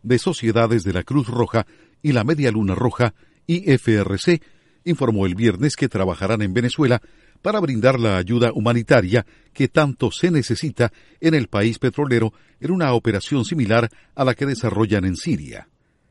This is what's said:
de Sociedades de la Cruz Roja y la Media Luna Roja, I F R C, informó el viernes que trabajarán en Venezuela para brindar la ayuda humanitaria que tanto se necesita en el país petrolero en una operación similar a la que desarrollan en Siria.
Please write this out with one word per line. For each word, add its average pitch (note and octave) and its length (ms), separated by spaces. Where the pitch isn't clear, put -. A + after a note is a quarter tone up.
de B2 160
Sociedades A#2 640
de F#2+ 80
la F2 100
Cruz C3+ 240
Roja A#2 400
y D3+ 120
la A#2+ 100
Media B2+ 300
Luna G2+ 240
Roja, A#2 360
I F3+ 240
F A#2 200
R G2 260
C, E3+ 220
informó A#2 420
el F2 80
viernes A2+ 400
que C#3 140
trabajarán G2 540
en F#2+ 120
Venezuela A#2+ 480
para G#3+ 160
brindar C3 400
la G#2+ 200
ayuda A2+ 340
humanitaria A2+ 760
que C3+ 140
tanto C3+ 460
se - 180
necesita B2+ 640
en D#3+ 140
el B2 140
país G#2+ 320
petrolero B2 520
en - 100
una E3+ 220
operación A#2 520
similar A#2 460
a C#3 100
la B2+ 100
que C#3 120
desarrollan G#2 580
en F#2 120
Siria. C#2 520